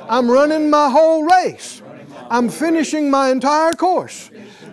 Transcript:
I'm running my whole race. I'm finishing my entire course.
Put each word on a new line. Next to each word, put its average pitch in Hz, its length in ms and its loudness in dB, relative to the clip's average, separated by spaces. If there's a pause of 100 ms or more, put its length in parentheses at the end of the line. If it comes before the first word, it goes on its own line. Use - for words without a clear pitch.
I'm 240 220 0
running 302 400 2
my 294 180 4
whole 320 360 2
race. 330 580 -2 (480)
I'm 240 180 0
finishing 311 640 -2
my 269 200 2
entire 294 420 0
course. 320 580 -4 (420)